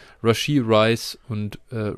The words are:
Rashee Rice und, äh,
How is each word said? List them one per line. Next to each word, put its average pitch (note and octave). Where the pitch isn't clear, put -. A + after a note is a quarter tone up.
Rashee B2
Rice A2
und, G#2
äh, G#2+